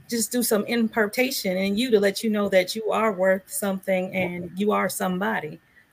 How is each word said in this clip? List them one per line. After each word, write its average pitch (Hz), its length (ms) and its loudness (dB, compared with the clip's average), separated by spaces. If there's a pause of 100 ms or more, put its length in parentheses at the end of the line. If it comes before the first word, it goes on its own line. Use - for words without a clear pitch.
just 233 240 -4
do 247 100 0
some 214 240 0
impartation 220 920 0
in 196 220 0
you 254 140 0
to 208 80 8
let 196 220 2
you 226 80 0
know 208 200 0
that 180 260 4
you 220 140 -4
are 214 220 2
worth 190 380 2
something 190 640 -2
and 175 420 -4
you 208 160 0
are 196 180 2
somebody 185 680 -4 (340)